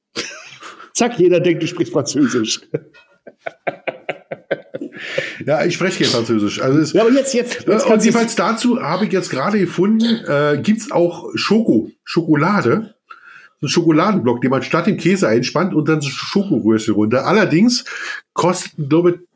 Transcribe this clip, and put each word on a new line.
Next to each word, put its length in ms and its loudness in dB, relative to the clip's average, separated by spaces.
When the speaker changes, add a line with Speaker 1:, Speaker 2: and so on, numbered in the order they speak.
Speaker 1:
<laughs> 800 -16
Zack, 260 0
jeder 200 4
denkt, 220 0
du 40 -2
sprichst 260 -6
Französisch. 760 -2
<laughs> 40 -20
Speaker 2:
Ja, 180 0
ich 100 -2
spreche 300 -2
kein 80 2
Französisch. 480 0
Also 200 2
es 120 0
Speaker 1:
Ja, 100 4
aber 100 4
jetzt, 220 2
jetzt, 200 -2
jetzt 140 -12
Speaker 2:
Äh, 40 4
und 60 2
Speaker 1:
kannst 200 0
du's 80 0
Speaker 2:
jedenfalls 300 0
dazu 460 0
habe 240 -2
ich 60 -4
jetzt 180 -2
gerade 280 -2
gefunden, 460 2
äh, 360 2
gibt's 280 0
auch 440 0
Schoko, 560 0
Schokolade. 880 0
So 60 -6
einen 40 -2
Schokoladenblock, 720 2
den 100 0
man 120 0
statt 240 0
dem 120 0
Käse 300 2
einspannt 460 0
und 140 0
dann 120 2
so 80 -6
Schokoröschen 840 0
runter. 320 0
Allerdings 580 2
kosten, 560 -4
glaube 220 4
ich, 60 0